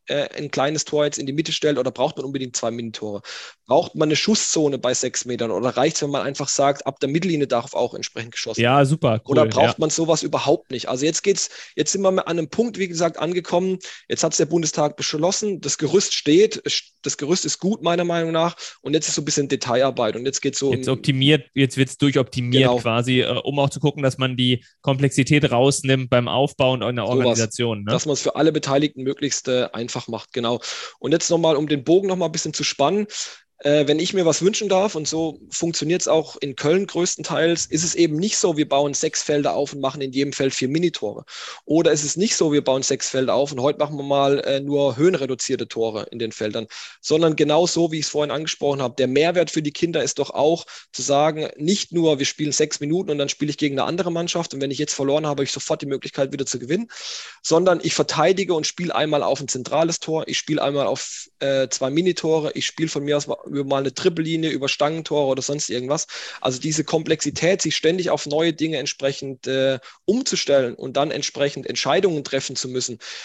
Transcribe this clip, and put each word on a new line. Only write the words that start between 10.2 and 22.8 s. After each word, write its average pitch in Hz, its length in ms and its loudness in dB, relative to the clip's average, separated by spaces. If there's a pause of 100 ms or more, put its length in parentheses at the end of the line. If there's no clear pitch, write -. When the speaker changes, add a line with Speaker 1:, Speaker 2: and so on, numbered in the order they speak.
Speaker 1:
überhaupt 147 480 0
nicht? 123 200 -6
Also 131 160 -2
jetzt 160 160 0
geht's, 196 260 0 (280)
jetzt 151 160 0
sind 196 100 0
wir 190 60 4
an 190 100 2
einem 170 300 -2
Punkt, 226 280 0
wie 190 120 -2
gesagt, 170 280 0
angekommen. 180 640 0 (300)
Jetzt - 160 0
hat's 160 120 0
der 165 100 4
Bundestag 151 500 0
beschlossen. 175 640 -2
Das - 180 -4
Gerüst 170 340 2
steht. 190 520 4
Es, - 180 -4 (200)
das 135 140 -4
Gerüst 151 280 -2
ist - 160 -4
gut, 196 220 0
meiner 170 200 2
Meinung 170 300 0
nach. 165 240 2 (240)
Und 143 140 -4
jetzt 160 120 2
ist - 80 -2
so 160 80 -2
ein - 20 -4
bisschen 147 220 0
Detailarbeit. 127 720 0
Und 120 100 -4
jetzt 135 140 -4
geht's 135 180 -2
so 139 140 2
Speaker 2:
Jetzt 117 160 -2
Speaker 1:
um 131 60 2
Speaker 2:
optimiert, 135 600 2
jetzt 135 220 2
wird's 131 220 0
durchoptimiert 131 640 2
Speaker 1:
Genau. 123 180 4